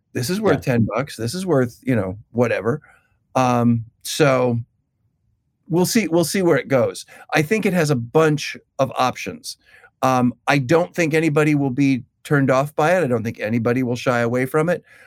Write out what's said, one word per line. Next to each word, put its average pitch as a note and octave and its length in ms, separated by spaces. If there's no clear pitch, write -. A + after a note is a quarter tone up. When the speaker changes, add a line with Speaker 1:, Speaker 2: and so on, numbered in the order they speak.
Speaker 1:
This A#2+ 180
is F#3+ 100
worth F3+ 260
Speaker 2:
Yeah. C3 80
Speaker 1:
ten A#2 200
bucks. C#3 220
This A#2 180
is F#3 120
worth, C3 360
you C3 120
know, G2+ 240
whatever. A2+ 480
Um, A#2+ 500
so B2+ 560
we'll E3+ 180
see, G3 220
we'll E3 160
see F#3+ 180
where E3 140
it B2 120
goes. A2+ 360
I D#3 80
think G#3+ 240
it F#3+ 60
has D#3+ 180
a C#3 60
bunch D3+ 600
of C3+ 180
options. - 600
Um, B2+ 300
I C#3+ 120
don't E3 360
think E3+ 200
anybody D#3 400
will C#3 160
be C3+ 340
turned C#3 260
off C#3 240
by D#3+ 220
it. F3 80
I - 20
don't A#2+ 160
think A2+ 180
anybody A#2+ 420
will B2 140
shy A#2+ 240
away B2 260
from D#3 220
it. F3 140